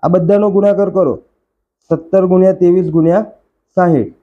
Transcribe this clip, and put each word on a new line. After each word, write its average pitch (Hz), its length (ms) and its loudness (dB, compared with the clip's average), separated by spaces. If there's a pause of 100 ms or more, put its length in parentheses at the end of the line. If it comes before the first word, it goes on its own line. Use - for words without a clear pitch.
આ 151 100 -2
બધાનો 196 440 0
ગુણાકાર 202 360 0
કરો, 156 220 -2 (760)
સત્તર 175 420 -2
ગુણ્યા 185 280 2
ત્રેવીસ 175 360 2
ગુણ્યા 170 300 0 (500)
સાહીઠ. 160 460 0